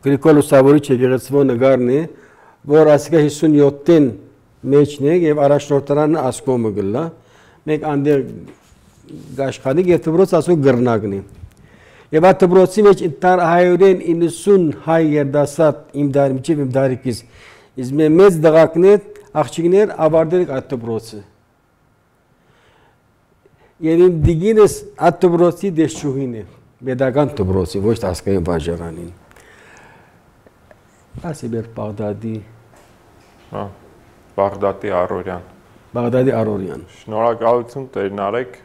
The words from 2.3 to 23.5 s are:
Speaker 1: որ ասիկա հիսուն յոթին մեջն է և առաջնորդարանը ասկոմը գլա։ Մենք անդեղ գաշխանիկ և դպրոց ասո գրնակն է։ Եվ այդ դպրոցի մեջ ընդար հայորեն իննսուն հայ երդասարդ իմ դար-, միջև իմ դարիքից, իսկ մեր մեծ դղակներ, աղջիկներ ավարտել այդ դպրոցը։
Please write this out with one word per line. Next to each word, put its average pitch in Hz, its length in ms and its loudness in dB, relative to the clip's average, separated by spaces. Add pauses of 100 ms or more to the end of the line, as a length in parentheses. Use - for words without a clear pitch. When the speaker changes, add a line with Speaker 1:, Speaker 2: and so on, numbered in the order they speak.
Speaker 1:
որ 151 240 4
ասիկա 147 320 2
հիսուն 147 320 0
յոթին 143 480 4 (640)
մեջն 143 400 0
է 175 140 2
և 147 240 0
առաջնորդարանը 143 840 0
ասկոմը 120 480 -4
գլա։ 104 260 -4 (600)
Մենք 151 240 -6
անդեղ 143 340 0 (1160)
գաշխանիկ 135 540 -2
և 160 120 0
դպրոց 175 340 0
ասո 170 160 0 (140)
գրնակն 117 480 0
է։ 98 40 -10 (920)
Եվ 160 160 2
այդ 185 140 2
դպրոցի 185 420 4
մեջ 202 240 4
ընդար 180 360 0
հայորեն 180 540 4 (140)
իննսուն 170 500 0 (220)
հայ 165 180 0 (100)
երդասարդ 147 880 -2
իմ 143 160 -2
դար-, 139 240 0
միջև 147 240 -4
իմ 127 100 -6
դարիքից, 131 480 -4 (580)
իսկ 131 200 -8
մեր 156 160 2
մեծ 185 280 6
դղակներ, 165 560 4 (400)
աղջիկներ 175 540 0 (140)
ավարտել 160 500 0
այդ 131 160 -10
դպրոցը։ 113 460 -8 (2750)